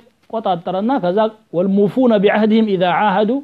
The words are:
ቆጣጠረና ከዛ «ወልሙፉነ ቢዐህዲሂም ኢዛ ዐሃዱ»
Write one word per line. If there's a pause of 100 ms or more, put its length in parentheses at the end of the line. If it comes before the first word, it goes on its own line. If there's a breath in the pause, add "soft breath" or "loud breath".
(300)
ቆጣጠረና
ከዛ (320)
«ወልሙፉነ
ቢዐህዲሂም
ኢዛ
ዐሃዱ»